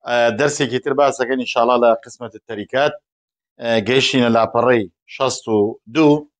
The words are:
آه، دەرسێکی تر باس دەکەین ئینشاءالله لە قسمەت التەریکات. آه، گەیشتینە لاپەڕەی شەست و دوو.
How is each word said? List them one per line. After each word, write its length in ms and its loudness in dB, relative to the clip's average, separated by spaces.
آه، 240 2
دەرسێکی 540 -2
تر 80 -4
باس 300 0
دەکەین 160 -2
ئینشاءالله 460 0
لە 120 4
قسمەت 280 -18
التەریکات. 580 -4
آه، 200 0
گەیشتینە 560 0
لاپەڕەی 540 2
شەست 420 -6
و 380 0
دوو. 420 2